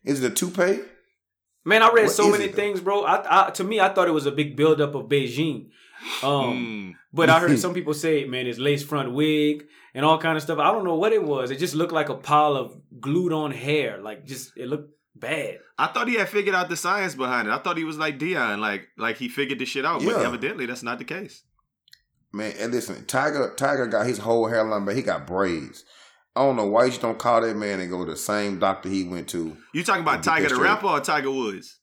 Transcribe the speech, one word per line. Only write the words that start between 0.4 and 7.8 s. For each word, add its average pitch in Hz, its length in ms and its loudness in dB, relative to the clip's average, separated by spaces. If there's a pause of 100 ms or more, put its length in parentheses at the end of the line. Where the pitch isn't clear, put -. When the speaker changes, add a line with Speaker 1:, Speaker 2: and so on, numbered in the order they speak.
Speaker 2:
Man, 220 180 6
I 233 80 10
read 226 140 8
Speaker 1:
What - 80 4
Speaker 2:
so 208 140 4
Speaker 1:
is 208 60 8
Speaker 2:
many 208 120 2
Speaker 1:
it, 196 80 -2
though? - 40 -4
Speaker 2:
things, 202 240 0
bro. 202 240 0
I, 185 440 4
I, - 40 -4
to 185 120 -4
me, 214 160 0
I 190 80 6
thought 190 180 4
it 170 60 2
was 143 140 0
a 143 40 2
big 143 260 -2
buildup 147 380 4
of 120 120 -6
Beijing. 135 640 -2 (520)
Um, 135 100 0
Speaker 3:
Mm. 120 600 -2 (200)
Speaker 2:
but 160 180 4
I 165 100 8
heard 156 180 4
Speaker 1:
<laughs> 180 60 -2
Speaker 2:
some 180 100 -2
people 151 200 -2